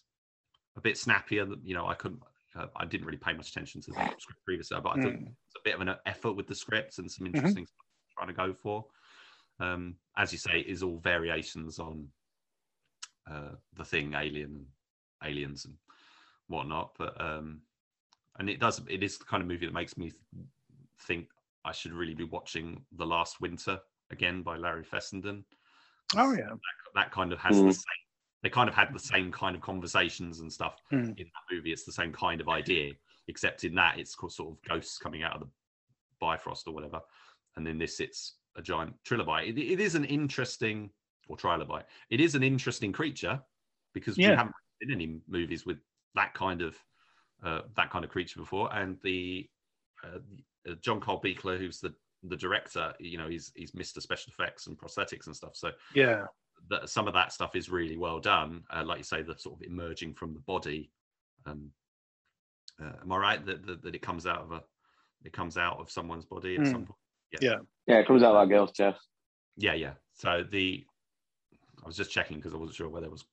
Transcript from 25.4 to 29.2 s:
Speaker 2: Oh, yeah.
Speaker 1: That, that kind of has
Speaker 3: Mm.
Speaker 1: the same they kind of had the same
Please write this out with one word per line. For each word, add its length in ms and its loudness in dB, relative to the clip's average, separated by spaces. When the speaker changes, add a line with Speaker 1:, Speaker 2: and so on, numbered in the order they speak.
Speaker 2:
Oh, 180 6
yeah. 160 -2
Speaker 1:
That, 100 -10
that 160 2
kind 220 0
of 60 -6
has 180 8
Speaker 3:
Mm. 100 12
Speaker 1:
the 60 10
same 320 -6
they 60 2
kind 180 6
of 60 -2
had 180 6
the 60 -6
same 320 0